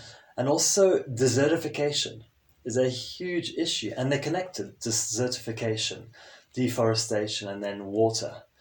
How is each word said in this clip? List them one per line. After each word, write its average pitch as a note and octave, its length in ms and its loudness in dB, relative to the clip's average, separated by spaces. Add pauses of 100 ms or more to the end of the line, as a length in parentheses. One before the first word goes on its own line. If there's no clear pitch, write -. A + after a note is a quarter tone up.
(360)
and C3 120 0
also E3+ 520 6
desertification C#3 1200 2 (420)
is A#2 120 -2
a B2+ 120 4
huge F3 720 -4
issue, D3 380 -2
and C3 160 0
they're C#3 80 0
connected, E3+ 580 -6
desertification, A2+ 1300 -2 (500)
deforestation, A2 920 0
and G2+ 140 -8
then G2+ 240 -6
water. A2 560 0 (180)